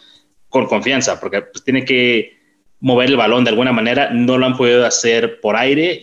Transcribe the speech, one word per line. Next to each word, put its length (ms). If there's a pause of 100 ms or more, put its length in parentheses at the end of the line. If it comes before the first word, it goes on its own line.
(500)
con 180
confianza, 520
porque, 220
pues, 220
tiene 220
que 520 (440)
mover 280
el 80
balón 280
de 60
alguna 200
manera. 400
No 260
lo 80
han 120
podido 280
hacer 540
por 160
aire 460